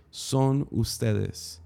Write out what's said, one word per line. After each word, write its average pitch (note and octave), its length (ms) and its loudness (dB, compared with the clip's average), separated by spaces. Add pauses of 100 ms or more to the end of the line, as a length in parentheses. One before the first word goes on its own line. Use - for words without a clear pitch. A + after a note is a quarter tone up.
(100)
son C3+ 640 2
ustedes, G#2+ 920 -2